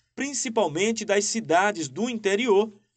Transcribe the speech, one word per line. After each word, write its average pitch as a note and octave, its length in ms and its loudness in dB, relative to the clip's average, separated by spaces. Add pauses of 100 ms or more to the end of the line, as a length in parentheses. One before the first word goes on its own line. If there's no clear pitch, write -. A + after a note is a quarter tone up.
(160)
principalmente A3+ 880 -2
das G3+ 220 0
cidades F#3 640 0
do F#3 200 -4
interior, G#3+ 640 2 (260)